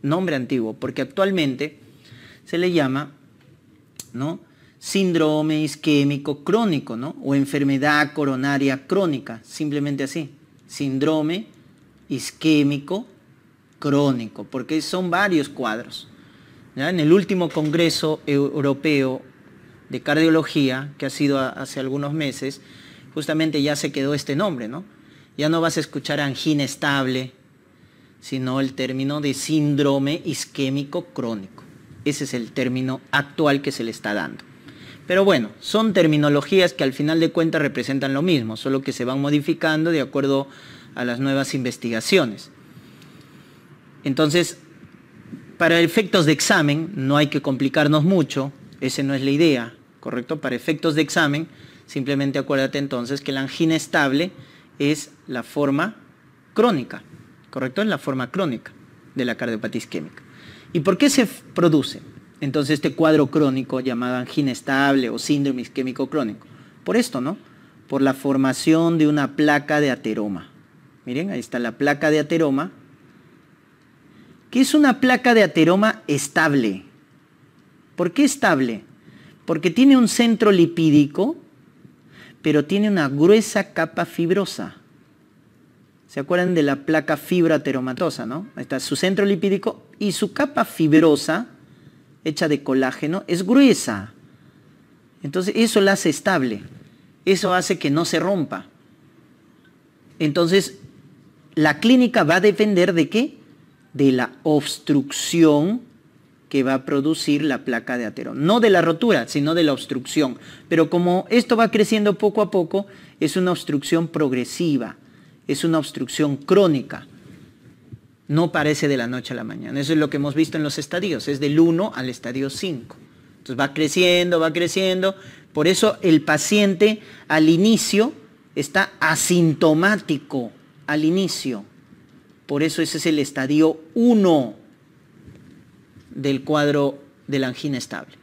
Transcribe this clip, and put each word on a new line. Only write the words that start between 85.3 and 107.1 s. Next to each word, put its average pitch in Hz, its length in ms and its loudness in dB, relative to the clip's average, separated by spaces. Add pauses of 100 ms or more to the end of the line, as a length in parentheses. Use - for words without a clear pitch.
¿Se - 120 -8
acuerdan 180 340 0
de 160 80 2
la 143 240 0
placa 156 320 0
fibroateromatosa, 143 1080 -2
no? 143 320 -10
Ahí 127 60 -12
está 131 180 -6
su - 160 -6
centro 190 300 0
lipídico 196 600 -2 (120)
y 202 140 -2
su - 200 -4
capa 277 320 -2
fibrosa, 156 840 2 (760)
hecha 160 240 -2
de 143 140 0
colágeno, 135 640 -2
es 180 180 -2
gruesa. 190 640 4 (1080)
Entonces, 180 340 -4
eso 226 240 4
la 196 120 4
hace 180 180 2
estable. 131 520 -2 (640)
Eso 190 300 2
hace 180 240 0
que 143 120 -2
no 160 140 2
se 165 140 -2
rompa. 160 480 -2 (1500)
Entonces, 175 600 2 (760)
la 151 240 2
clínica 233 460 4
va 160 120 4
a 185 40 4
depender 196 540 4
¿de 160 140 2
qué? 247 280 -2 (560)
De 135 200 4
la 123 200 0 (100)
obstrucción 151 1400 2 (680)
que 139 140 0
va 131 120 0
a 131 100 -4
producir 147 580 0